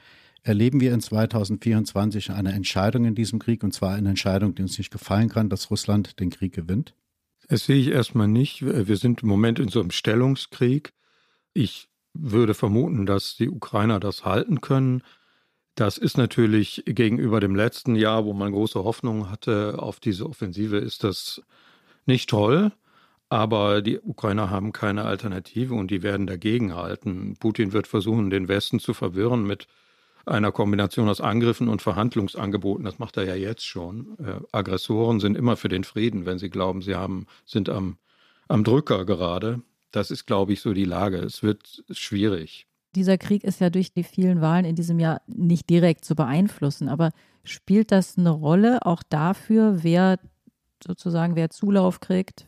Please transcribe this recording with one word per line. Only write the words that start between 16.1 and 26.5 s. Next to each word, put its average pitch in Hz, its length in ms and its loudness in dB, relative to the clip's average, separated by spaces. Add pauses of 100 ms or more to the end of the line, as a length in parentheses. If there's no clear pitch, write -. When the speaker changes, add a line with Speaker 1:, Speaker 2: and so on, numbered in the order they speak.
Speaker 2:
natürlich 110 680 2
gegenüber 113 540 2
dem 98 160 0
letzten 113 400 0
Jahr, 110 280 2
wo 104 80 -4
man 101 200 -2
große 104 320 -2
Hoffnung 110 440 -4
hatte 104 500 -4
auf - 220 -8
diese 101 260 -4
Offensive, 104 520 -4
ist - 260 -8
das - 380 -6 (640)
nicht 127 240 0
toll. 131 420 4 (560)
Aber 104 540 2
die 117 160 -2
Ukrainer 101 520 -2
haben 101 220 -4
keine 104 320 -4
Alternative 110 680 -6
und 98 160 -4
die 95 140 -4
werden 101 240 -2
dagegenhalten. 98 1120 -4